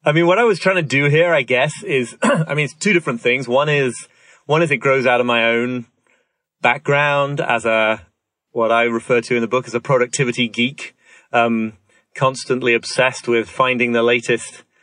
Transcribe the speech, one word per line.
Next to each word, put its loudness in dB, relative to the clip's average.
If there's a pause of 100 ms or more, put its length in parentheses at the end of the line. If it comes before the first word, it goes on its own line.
I 4
mean, 4
what 4
I 4
was 2
trying 2
to 0
do 0
here, 4
I 2
guess, 0
is, -2
<clears throat> -4
I 0
mean, -2
it's -10
two -2
different -2
things. 0
One 2
is, -2 (380)
one 2
is 0
it 0
grows 0
out 4
of 2
my 2
own -2 (760)
background 0
as -2
a, 0 (460)
what 0
I 2
refer 0
to -4
in 0
the -4
book -2
as -12
a -2
productivity -2
geek, -6 (380)
um, 0 (400)
constantly -2
obsessed -2
with 0
finding 0
the 0
latest -2 (200)